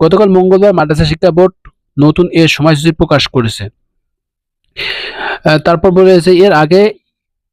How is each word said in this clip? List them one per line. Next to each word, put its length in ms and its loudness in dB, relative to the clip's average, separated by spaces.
গতকাল 280 2
মঙ্গলবার 460 2
মাদ্রাসা 300 -2
শিক্ষা 260 -2
বোর্ড 240 0
নতুন 340 2
এ 160 2
সময়সূচি 440 -2
প্রকাশ 340 -2
করেছে। 380 -6
আহ, 140 0
তারপর 320 -2
বলেছে, 420 2
এর 200 4
আগে 300 2